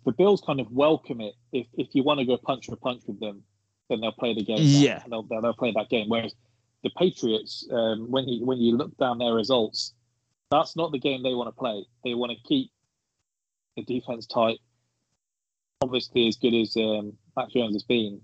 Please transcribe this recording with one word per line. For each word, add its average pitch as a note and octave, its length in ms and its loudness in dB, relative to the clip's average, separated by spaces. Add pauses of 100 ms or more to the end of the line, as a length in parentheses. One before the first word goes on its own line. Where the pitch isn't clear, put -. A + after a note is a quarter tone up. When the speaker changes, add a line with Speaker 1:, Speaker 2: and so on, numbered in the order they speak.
Speaker 1:
the C3 80 0
Bills F#3+ 320 4
kind C#3+ 140 -2
of A2+ 120 -6
welcome C#3 500 2
it. G#2 140 -10 (180)
If, B2 140 -4 (100)
if - 160 -6
you C3+ 100 4
wanna C#3+ 220 2
go B2 120 0
punch C3 280 -4
for A#2 100 -12
punch B2 320 -6
with G2+ 120 -10
them, G#2 240 -10 (460)
then A2+ 120 -2
they'll A2+ 120 -4
play A#2+ 200 -2
the G#2 100 -4
game. G#2+ 160 -2
Speaker 2:
Yeah. C#3+ 480 6
Speaker 1:
They'll, A2+ 160 -8
they'll, A2+ 180 -6
they'll A#2 120 0
play A#2+ 220 -2
that G#2+ 140 -2
game. A2 200 -2
Whereas A2+ 240 -2 (500)
the B2+ 140 -2
Patriots, - 760 -2
um, A2+ 380 -2
when C3 180 -2
you, A#2 180 -4
when C3 120 0
you A#2 180 4
look - 220 -4
down B2 220 0
their A#2+ 140 0
results, A2+ 600 0 (560)
that's D3 260 2
not E3 160 -2
the C#3+ 80 -4
game C3 220 -2
they B2+ 140 -2
wanna A#2+ 160 -4
play. G#2+ 340 -6 (180)
They B2 120 -4
wanna A#2+ 200 -4 (120)
keep C3+ 240 0 (1040)
the A2 60 -10
defense A#2+ 420 -6
tight. A2+ 340 2 (1200)
Obviously, B2 480 0
as G#2+ 80 0
good A#2+ 180 2
as, A2 220 0
um, G#2+ 360 -2 (220)
Mac B2 140 -4
Jones A2+ 260 0
has G2+ 80 -4
been, G#2+ 400 -2